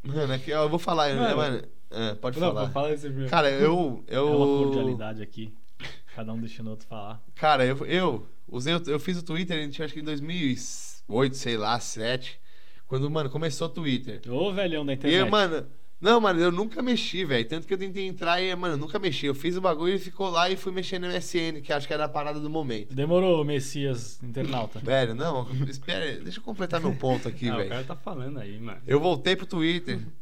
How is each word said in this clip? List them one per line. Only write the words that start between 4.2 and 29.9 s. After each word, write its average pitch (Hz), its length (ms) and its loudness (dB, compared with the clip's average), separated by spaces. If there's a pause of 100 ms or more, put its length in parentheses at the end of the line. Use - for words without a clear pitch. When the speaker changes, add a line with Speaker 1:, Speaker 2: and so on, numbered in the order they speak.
Speaker 3:
É - 20 4
uma 143 160 6
cordialidade 131 760 2
aqui. 107 300 -6 (640)
Cada 110 180 -6
um 113 60 -4
deixando 113 300 -4
o - 20 -4
outro 110 160 -6
falar. 110 340 -6 (140)
Speaker 1:
Cara, 147 320 6
eu, 135 180 0
eu 165 420 2 (220)
usei 127 260 -2
o, 170 120 0
eu 147 140 0
fiz 180 180 0
o 165 60 -4
Twitter, 170 340 -2
a - 20 0
gente 147 220 -4
acho 151 100 -4
que 156 80 -6
em 151 40 -6
dois 151 160 -2
mil 160 160 -4
e 139 200 0 (520)
oito, 135 280 2
sei 120 220 -2
lá, 110 220 2
sete. 120 600 -4 (460)
Quando, 135 240 0
mano, 151 180 0
começou 156 380 -2
o 156 40 -4
Twitter. 123 500 -2 (120)
Speaker 3:
Ô, 170 200 0
velhão 170 340 0
da 139 60 0
Speaker 1:
E - 20 0
Speaker 3:
internet. 143 240 4
Speaker 1:
eu, 190 100 4
mano, 180 380 2 (340)
não, 226 200 8
mano, 190 200 4
eu 175 120 6
nunca 214 280 -2
mexi, 226 440 0
velho. 127 240 2
Tanto 165 180 -4
que 196 80 0
eu 185 40 -2
tentei 190 280 -4
entrar 175 340 0
e, 185 140 0
mano, 175 200 0
eu 139 40 0
nunca 156 220 -4
mexi. 151 260 0
Eu 135 80 2
fiz 175 220 -2
o 185 40 -2
bagulho 175 340 2
e 190 40 2
ficou 190 320 -4
lá 170 180 4
e 190 80 2
fui 190 160 -4
mexendo 185 300 -4
no 180 60 -2
M 180 80 -2
S 175 200 -4
N, 160 240 -2
que 139 120 -2
acho 143 160 -2
que - 40 -2
era 151 120 0
a 151 40 -2
parada 147 300 -4
do 147 100 -4
momento. 131 460 -4
Speaker 3:
Demorou, 165 500 4
Messias 139 760 -2
internauta. 120 560 -2
Speaker 1:
Velho, 127 340 2
não, 135 320 0 (240)
espera, 165 520 -4
deixa - 180 -6
eu - 60 -8
completar 180 360 -2
meu 139 140 0
ponto 127 320 0
aqui, 120 220 -2
Speaker 2:
<laughs> - 20 2
Ah, 123 60 0
Speaker 1:
velho. 101 100 0
Speaker 2:
o 95 40 -4
cara 123 120 -4
tá 135 140 -6
falando 143 420 -6
aí, 104 220 -8
mano. 110 260 -8
Speaker 1:
Eu 135 140 6
voltei 170 340 4
pro 190 120 -4
Twitter 165 520 0 (240)